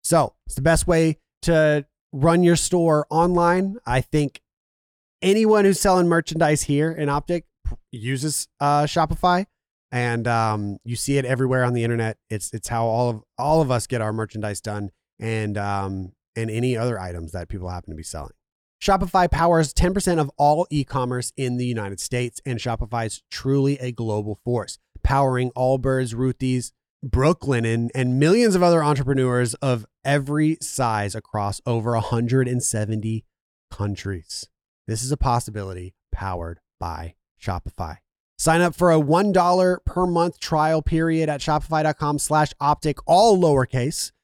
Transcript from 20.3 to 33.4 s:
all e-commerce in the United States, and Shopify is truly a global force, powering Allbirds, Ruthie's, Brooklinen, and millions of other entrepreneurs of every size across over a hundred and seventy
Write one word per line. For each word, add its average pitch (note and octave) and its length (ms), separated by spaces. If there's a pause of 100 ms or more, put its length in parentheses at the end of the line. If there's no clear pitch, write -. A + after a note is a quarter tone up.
all D3+ 320
e-commerce B2+ 680
in B2 220
the B2 80
United G#2 340
States, B2 460
and B2 140
Shopify A2+ 480
is - 240
truly C#3 480
a B2+ 120
global G#2+ 520
force, A#2+ 340 (240)
powering C3 500
Allbirds, C3 640
Ruthie's, B2+ 600 (300)
Brooklinen, A#2 920
and B2+ 240
millions G3+ 340
of F3+ 80
other E3+ 220
entrepreneurs C3 720
of B2 300 (180)
every D3 580
size A2 540
across G2+ 500
over A#2 300
a A2+ 60
hundred A#2+ 480
and B2 120
seventy A2 640 (480)